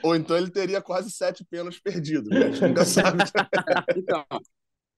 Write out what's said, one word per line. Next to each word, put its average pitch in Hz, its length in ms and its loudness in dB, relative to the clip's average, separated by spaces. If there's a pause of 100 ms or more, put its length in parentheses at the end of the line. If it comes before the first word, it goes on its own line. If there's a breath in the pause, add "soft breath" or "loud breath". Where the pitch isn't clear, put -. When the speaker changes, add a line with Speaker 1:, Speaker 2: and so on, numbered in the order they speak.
Speaker 1:
ou 165 140 4
então 165 200 0
ele 180 140 0
teria 190 320 -2
quase 185 260 -6
sete 185 360 -6
pênaltis 175 360 -10
perdidos, 160 480 -4
né? 220 180 4
A - 40 0
gente - 120 -4
nunca 175 220 4
sabe. 180 380 2
<laughs> 185 720 0
Speaker 2:
Então, 185 280 -2 (720)